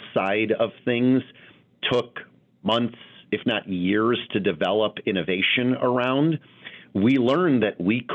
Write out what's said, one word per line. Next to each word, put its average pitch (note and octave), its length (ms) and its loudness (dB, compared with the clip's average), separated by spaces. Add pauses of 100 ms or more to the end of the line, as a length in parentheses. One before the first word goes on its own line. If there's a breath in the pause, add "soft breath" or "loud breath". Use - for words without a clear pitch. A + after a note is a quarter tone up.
(140)
side G#2+ 380 0
of A2 180 0 (160)
things B2+ 360 2 (680 loud breath)
took - 280 -4 (440)
months, A2+ 340 0 (340)
if - 140 -2
not A2 240 -2
years, G2+ 500 0 (140)
to G#2+ 80 -2
develop G2 640 0
innovation F#2+ 800 0
around, C3 560 0 (560 loud breath)
we A#2+ 240 4
learned C3+ 440 2
that G#2 160 0
we A2 360 0